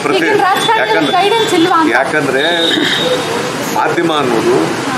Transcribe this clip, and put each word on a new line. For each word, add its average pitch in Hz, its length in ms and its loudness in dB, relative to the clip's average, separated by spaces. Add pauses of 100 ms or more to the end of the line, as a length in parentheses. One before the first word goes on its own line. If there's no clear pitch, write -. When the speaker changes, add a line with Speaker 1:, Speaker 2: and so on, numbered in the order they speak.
Speaker 1:
ಪ್ರತಿ, - 140 0
Speaker 2:
ಈಗಿನ - 200 2
ರಾಜಕಾರಣದಲ್ಲಿ - 580 0
Speaker 1:
ಯಾಕಂದ್ರೆ, 330 280 2
Speaker 2:
ಗೈಡೆನ್ಸ್ 415 320 0
ಇಲ್ವಾ 349 260 2
ಅಂತ? 320 120 2
Speaker 1:
ಯಾಕಂದ್ರೆ 151 760 0 (1080)
ಮಾಧ್ಯಮ 160 380 0
ಅನ್ನೋದು 139 840 0